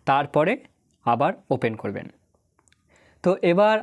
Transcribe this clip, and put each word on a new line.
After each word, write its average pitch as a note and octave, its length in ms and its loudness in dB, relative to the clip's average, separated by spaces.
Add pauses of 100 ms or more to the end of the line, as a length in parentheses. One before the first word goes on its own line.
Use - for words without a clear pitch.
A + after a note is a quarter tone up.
তারপরে C#3+ 440 0 (600)
আবার C#3 200 0 (220)
ওপেন A#2+ 180 -2 (100)
করবেন। G2 240 -10 (1160)
তো F3+ 60 2 (200)
এবার G#3 320 4